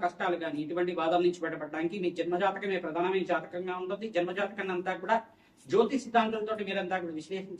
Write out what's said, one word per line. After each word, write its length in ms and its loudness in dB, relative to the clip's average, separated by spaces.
కష్టాలు 320 2
కానీ, 260 -2
ఇటువంటి 320 0
బాధల 260 4
నుంచి 220 4
బయటపడడానికి 560 -2
మీ 120 0
జన్మజాతకమే 680 0
ప్రధానమైన 460 0
జాతకంగా 520 -2
ఉంటుంది. 340 -6
జన్మజాతకాన్ని 640 -2
అంతా 200 -2
కూడా 280 0
జ్యోతిష్ 360 4
సిద్ధాంతంతో 500 2
మీరంతా 440 -2
కూడా 140 -4
విశ్లేషణ 480 -6